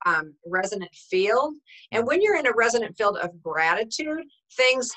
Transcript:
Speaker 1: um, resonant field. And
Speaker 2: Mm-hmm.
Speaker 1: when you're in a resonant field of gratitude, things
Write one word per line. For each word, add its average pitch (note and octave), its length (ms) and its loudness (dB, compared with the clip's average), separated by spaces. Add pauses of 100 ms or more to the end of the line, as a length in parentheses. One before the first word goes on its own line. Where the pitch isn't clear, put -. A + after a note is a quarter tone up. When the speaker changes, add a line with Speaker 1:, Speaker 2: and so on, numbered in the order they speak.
Speaker 1:
um, D#3 300 -2 (100)
resonant F#3 480 -4
field. A#3 640 0 (360)
And A3 100 0
Speaker 2:
Mm-hmm. A#3+ 60 -4
Speaker 1:
when E4+ 140 2
you're G#4 160 4
in C#4+ 80 0
a A#3+ 100 2
resonant A3+ 400 0
field G3+ 220 0
of F3 240 -8
gratitude, G#3 760 -2 (360)
things B3+ 420 2